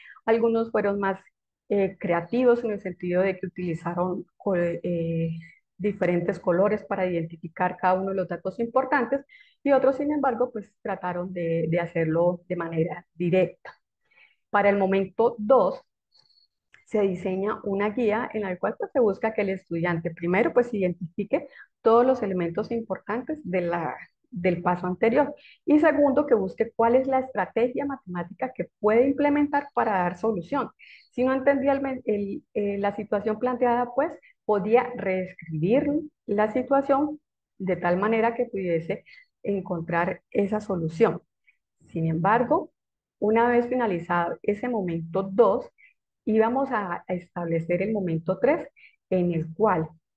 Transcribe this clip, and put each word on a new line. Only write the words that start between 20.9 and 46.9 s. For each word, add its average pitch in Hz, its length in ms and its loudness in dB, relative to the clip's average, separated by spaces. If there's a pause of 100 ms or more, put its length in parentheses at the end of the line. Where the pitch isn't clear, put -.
todos 233 240 6
los 262 180 2
elementos 185 480 -2
importantes 233 720 -6
de 180 180 -2
la, 170 360 -4 (340)
del 175 300 0
paso 180 260 0
anterior 226 480 2 (300)
y 302 140 6
segundo, 285 460 4
que 240 100 4
busque 208 380 -2
cuál 233 220 2
es 262 120 4
la 262 120 2
estrategia 247 680 -2
matemática 247 680 -8
que - 160 -8 (100)
puede 226 280 4
implementar 285 640 2
para 226 180 0
dar 180 260 0
solución. 220 520 -2 (420)
Si 247 140 0
no 262 80 2
entendía 269 400 2
el 277 80 0
men-, 262 240 -6
el, 208 480 -4
eh, 202 240 -2
la 202 180 -2
situación 214 440 -2
planteada, 247 540 0
pues, 311 200 0 (320)
podía 214 500 2
reescribir 185 920 -2 (380)
la 214 240 0
situación 277 680 0 (380)
de 185 200 -2
tal 175 200 0
manera 220 380 0
que 240 100 -2
pudiese 180 580 -4 (380)
encontrar 175 880 -4
esa 202 320 0
solución. 170 640 0 (640)
Sin 165 180 -4
embargo, 220 640 2 (460)
una 226 320 2
vez 240 180 2
finalizado 175 760 -2
ese 208 260 -2
momento 185 540 -4
dos, 196 440 2 (580)
íbamos 233 460 2
a, 196 360 -4